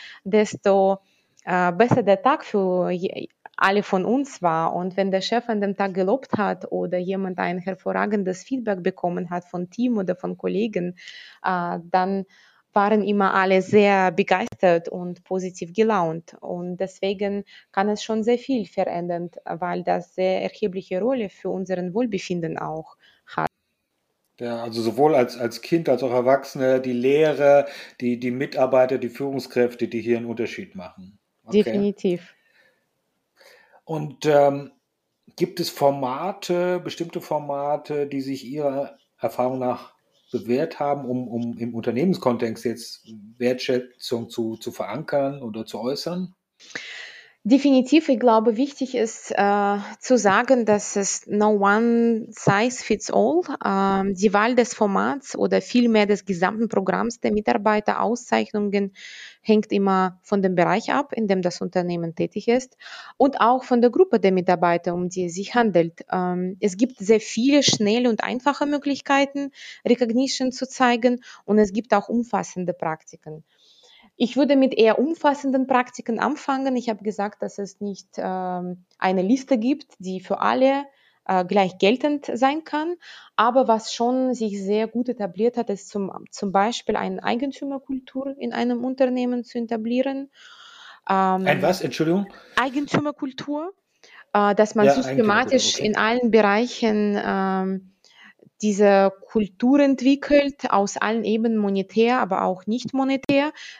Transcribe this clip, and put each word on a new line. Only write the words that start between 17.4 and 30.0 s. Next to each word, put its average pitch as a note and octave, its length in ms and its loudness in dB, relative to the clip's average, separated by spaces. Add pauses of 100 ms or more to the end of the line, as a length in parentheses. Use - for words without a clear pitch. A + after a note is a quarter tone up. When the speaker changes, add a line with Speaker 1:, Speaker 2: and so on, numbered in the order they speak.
Speaker 1:
kann G3+ 160 0
es G#3 120 -2
schon A3 220 -2
sehr A#3+ 140 2
viel A#3+ 280 -4
verändern, F3 640 -4 (140)
weil F3 400 -6
das F3+ 320 -4
sehr F#3 260 0
erhebliche F#3+ 600 -6
Rolle A#3+ 260 -2
für - 220 -10
unseren F3+ 440 -6
Wohlbefinden F#3 640 -4
auch D#3 380 -10 (320)
hat. - 220 -4 (920)
Speaker 2:
Ja, A#2+ 240 -6
also A#2 180 -6
sowohl B2+ 340 2
als, B2 220 2
als A#2+ 240 -6
Kind E3 280 -2
als B2+ 120 2
auch B2 120 -2
Erwachsene, C3 680 2
die B2+ 140 -4
Lehrer, C#3+ 720 4 (320)
die, A#2+ 220 -2
die B2 100 -4
Mitarbeiter, C3 680 2
die A#2+ 120 -6
Führungskräfte, B2 800 -2
die A#2 100 -6
hier A2+ 160 0